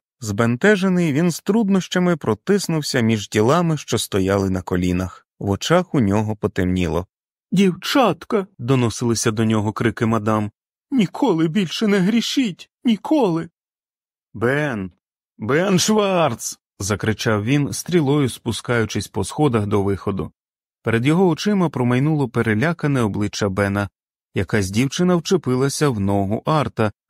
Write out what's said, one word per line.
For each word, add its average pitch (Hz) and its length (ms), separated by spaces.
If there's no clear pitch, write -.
Збентежений, 165 920
він 170 180
з - 80
труднощами 190 800
протиснувся 156 840
між 110 260
тілами, 151 500
що - 200
стояли 98 520
на 95 120
колінах. 90 640
В 98 100
очах 170 460
у 151 40
нього 107 360
потемніло. 90 720
«Дівчатка!» 190 920
доносилися 120 720
до 110 140
нього 107 280
крики 117 320
мадам. 107 460
«Ніколи 190 560
більше 190 400
не 202 120
грішіть! 220 680
Ніколи!» 196 640
«Бен! 120 580
Бен 165 420
Шварц!» 190 800
закричав 104 640
він, 139 300
стрілою 147 560
спускаючись 113 800
по - 160
сходах 113 420
до 104 180
виходу. 95 480
Перед 117 220
його 170 220
очима 180 420
промайнуло 127 600
перелякане 127 720
обличчя 104 480
Бена. 101 400
Якась 101 360
дівчина 139 460
вчепилася 139 760
в 113 100
ногу 98 460
Арта. 120 460